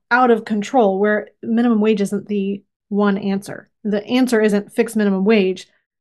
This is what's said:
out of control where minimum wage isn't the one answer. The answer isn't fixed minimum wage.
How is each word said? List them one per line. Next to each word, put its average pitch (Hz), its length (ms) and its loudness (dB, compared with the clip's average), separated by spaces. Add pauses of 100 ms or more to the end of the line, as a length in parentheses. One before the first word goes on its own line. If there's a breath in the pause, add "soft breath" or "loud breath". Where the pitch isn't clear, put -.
(100)
out 247 200 4
of 226 140 2
control 208 560 0
where 208 280 0 (140)
minimum 233 380 0
wage 214 200 2
isn't 202 280 -4
the 196 340 -4 (260)
one 202 300 0
answer. 196 500 -8 (140)
The 208 240 -4
answer 247 340 0
isn't 208 320 0
fixed 226 240 -2
minimum 196 280 0
wage. 190 420 0 (340)